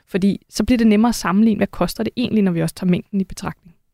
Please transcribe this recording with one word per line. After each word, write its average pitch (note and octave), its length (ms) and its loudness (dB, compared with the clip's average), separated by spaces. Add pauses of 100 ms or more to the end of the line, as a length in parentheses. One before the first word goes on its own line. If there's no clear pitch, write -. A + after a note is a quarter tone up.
Fordi G3 420 -2
så - 140 -2
bliver B3 140 2
det A3+ 80 4
nemmere A3 220 4
at A3+ 60 0
sammenligne, G3+ 440 2
hvad G3+ 80 -2
koster - 380 -4
det A3+ 120 -6
egentlig, A3 280 0
når F#3 80 2
vi E3 100 -2
også D#3+ 120 -4
tager F#3 160 -2
mængden G3 300 -2
i F#3+ 40 -2
betragtning. - 500 -14 (200)